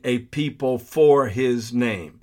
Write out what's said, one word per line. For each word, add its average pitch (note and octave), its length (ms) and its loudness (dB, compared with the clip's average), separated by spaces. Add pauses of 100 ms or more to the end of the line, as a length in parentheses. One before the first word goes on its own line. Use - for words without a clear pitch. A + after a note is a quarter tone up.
a B2 160 -2
people C3+ 580 -4
for C#3+ 520 4
his A#2+ 440 -2
name. G#2 500 -4